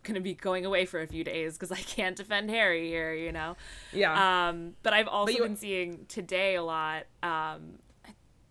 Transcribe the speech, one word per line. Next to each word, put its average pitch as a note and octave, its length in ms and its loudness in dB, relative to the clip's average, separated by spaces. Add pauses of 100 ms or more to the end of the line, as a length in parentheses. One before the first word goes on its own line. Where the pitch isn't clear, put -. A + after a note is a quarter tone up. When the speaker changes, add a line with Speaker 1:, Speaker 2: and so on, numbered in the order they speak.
Speaker 1:
gonna G#3 160 -2
be F#3 140 -4
going F#3 300 -2
away F#3 220 2
for F3+ 160 -4
a D#3+ 60 -6
few D#3+ 160 -6
days E3 340 -4
'cause F#3 140 -8
I F3+ 80 -4
can't F#3 360 -2
defend G#3 340 -2
Harry F#3 360 2
here," E3 280 -2
you E3 180 -4
know? E3 240 -6 (360)
Speaker 2:
Yeah. F3+ 560 6
Speaker 1:
Um, E3+ 360 -4
but A3 80 4
I've G#3+ 160 6
also G#3 240 2
Speaker 2:
But B3 60 2
you A#3+ 40 4
Speaker 1:
been G#3+ 140 0
seeing F#3 500 -4
today F#3 480 0
a F3 80 0
lot, D#3 440 -2 (180)
um, D#3+ 560 -4 (720)